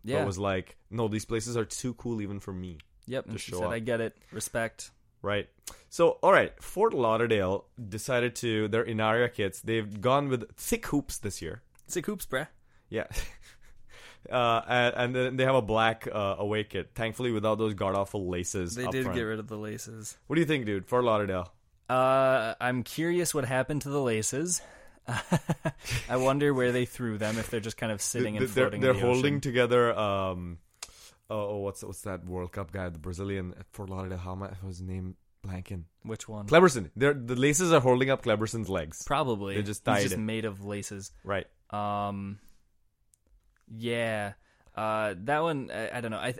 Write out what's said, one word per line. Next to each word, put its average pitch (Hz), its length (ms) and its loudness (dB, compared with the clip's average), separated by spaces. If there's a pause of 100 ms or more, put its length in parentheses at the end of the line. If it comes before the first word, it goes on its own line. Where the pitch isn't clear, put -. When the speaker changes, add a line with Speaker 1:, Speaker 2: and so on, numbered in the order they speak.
Speaker 1:
but 113 80 -4
Speaker 2:
Yeah. 151 120 2
Speaker 1:
was 95 140 -2
like, 95 380 -2 (120)
"No, 113 200 -2
these 107 160 -2
places 113 320 -4
are 107 80 0
too 123 300 -6
cool 117 260 -4
even 101 180 -6
for 98 140 -10
me." 90 260 -10 (280)
Speaker 2:
Yep, 127 180 -6
Speaker 1:
to - 60 -12
Speaker 2:
and 110 100 -8
she - 100 -12
Speaker 1:
show 90 60 -4
Speaker 2:
said, 90 100 -2
Speaker 1:
up. 92 60 -2
Speaker 2:
"I 117 60 -4
get 113 200 0
it. 113 180 -4 (140)
Respect." - 600 -6 (300)
Speaker 1:
Right. 101 280 -2 (400)
So, 170 220 6 (120)
all 180 80 8
right, 123 220 6 (100)
Fort 220 300 0
Lauderdale 113 720 2 (240)
decided 120 480 -2
to, 110 320 0
their 113 160 0
Inaria 113 460 2
kits, 98 300 -2
they've 107 380 -2
gone 139 300 2
with 120 260 -2
thick - 320 -2
hoops - 300 -2
this - 240 -8
year. - 200 -8 (260)
Speaker 2:
Thick 175 200 -6
hoops, 208 180 -6
bruh. 131 220 -4 (420)
Speaker 1:
Yeah. - 220 -4
<laughs> - 60 -2 (1120)
Uh, 120 380 4
and, 120 280 4
and 123 200 0
then 127 200 0
they 131 80 2
have 131 120 4
a 123 80 6
black, 110 440 2
uh, 98 300 -2
away 104 260 0
kit. 92 300 -6
Thankfully, 113 380 -2
without 107 260 2
those 110 160 2
god-awful 98 560 0
laces 90 460 -2
Speaker 2:
They 123 100 -4
Speaker 1:
up 92 60 0
Speaker 2:
did 131 140 0
Speaker 1:
front. 123 120 0
Speaker 2:
get 117 60 0
rid 110 160 -4
of 104 80 -10
the 107 100 -8
laces. 107 580 -10 (120)
Speaker 1:
What 143 80 -2
do 170 60 6
you 160 40 4
think, 135 220 0
dude? 98 180 -2
Fort 123 180 2
Lauderdale. 101 480 2 (380)
Speaker 2:
Uh, 131 720 4
I'm 123 220 0
curious 170 500 0
what 139 120 0
happened 131 360 0
to 139 80 -8
the 143 100 0
laces. 135 640 0 (240)
<laughs> - 220 -18
I - 1120 -2
wonder 143 360 4
where 123 180 4
they 123 140 2
threw 117 320 -6
them, 110 220 0
if 104 100 -6
they're 117 100 -2
just 107 180 -6
kind 113 140 -4
of 98 80 -4
sitting 117 360 -2
Speaker 1:
Th-, 127 60 0
Speaker 2:
and 131 60 2
Speaker 1:
th-, 104 60 -8
they're, 127 120 2
Speaker 2:
floating - 160 -2
Speaker 1:
they're 131 100 6
Speaker 2:
in 120 80 4
the - 60 0
Speaker 1:
holding 127 280 4
Speaker 2:
ocean. 139 80 0
Speaker 1:
together, 120 560 4
um, 95 600 -2 (720)
oh, 104 220 -2
oh, 104 40 -4
what's, 98 260 -4
what's 95 200 -12
that 92 200 -8
World 90 280 -6
Cup 98 200 -8
guy, 92 180 -6
the 80 100 -10
Brazilian 92 600 -6
at - 120 -16
Fort 98 180 -10
Lauderdale? 92 300 -6
How 92 140 -8
am 98 100 -6
I, 95 60 -8 (120)
how's 95 160 -8
his 92 40 -10
name 92 340 -6 (280)
blanking? 92 420 -8 (180)
Speaker 2:
Which 110 260 -10
one? 104 160 -8
Speaker 1:
Kleberson. 131 500 6
They're, 139 200 4
the 123 200 -4
laces 147 380 4
are 143 80 10
holding 127 300 6
up 131 120 0
Kleberson's 110 460 0
legs. 80 340 -4
Speaker 2:
Probably. 113 520 -2
Speaker 1:
They 104 80 0
just 101 180 -6
Speaker 2:
He's 107 140 2
Speaker 1:
tied 101 80 4
Speaker 2:
just 101 100 0
Speaker 1:
it. 117 60 -2
Speaker 2:
made 110 260 -4
of 98 180 -6
laces. 101 480 -8 (120)
Speaker 1:
Right. 95 240 -2 (240)
Speaker 2:
Um, 101 640 -4 (1400)
yeah. 113 600 -2 (420)
Uh, 110 480 0
that 147 180 0
one, 151 300 -2
I, 110 260 -6
I 120 40 -4
don't 113 100 -4
know. 107 60 -6
I, 120 220 -4